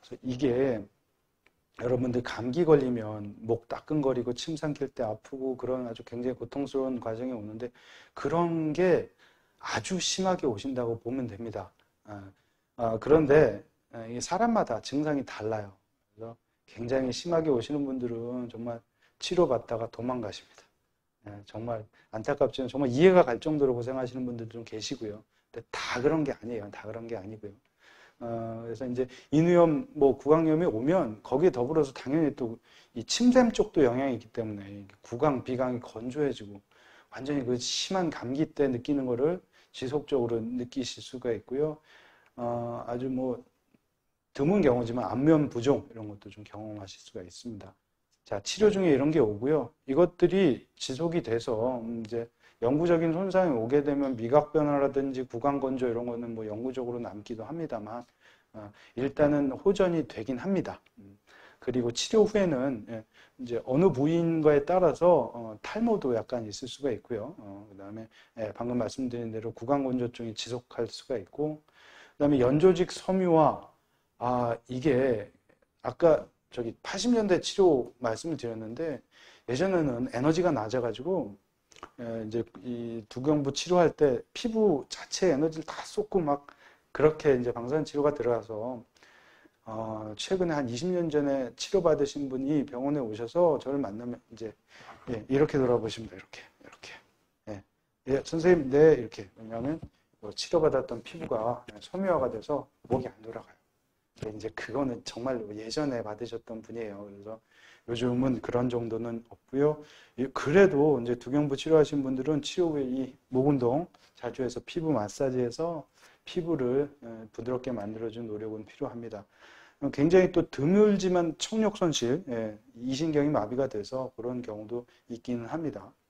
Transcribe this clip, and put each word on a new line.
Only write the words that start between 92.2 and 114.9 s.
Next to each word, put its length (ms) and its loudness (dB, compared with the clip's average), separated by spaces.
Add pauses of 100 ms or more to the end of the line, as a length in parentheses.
분이 360 0
병원에 340 -2
오셔서 600 0
저를 200 -4
만나면 400 -8 (120)
이제, 220 -12 (580)
예, 180 -6
이렇게 280 4
돌아보십니다. 580 0
이렇게, 260 -20 (200)
이렇게. 300 -20 (580)
예, 140 -12 (440)
예, 180 2
선생님, 460 4
네, 220 10
이렇게. 420 -4
왜냐하면 440 -6 (400)
뭐 120 -12
치료받았던 720 0
피부가 640 -6 (160)
섬유화가 500 -2
돼서 360 -6 (220)
목이 180 -2
안 140 -16
돌아가요. 320 -14 (640)
근데 160 -8
이제 140 -8
그거는 560 -6
정말 400 -6 (100)
예전에 480 -4
받으셨던 580 -10
분이에요. 480 -12
그래서 300 -16 (480)
요즘은 540 0
그런 280 0
정도는 600 -4
없고요. 540 0 (340)
이, 160 -2
그래도 680 6
이제 140 -2
두경부 420 -2
치료하신 460 4
분들은 380 -2
치료 280 -2
후에 140 -2
이 320 -4 (140)
목 180 2
운동 400 2 (280)
자주 280 -6
해서 220 -4
피부 260 -4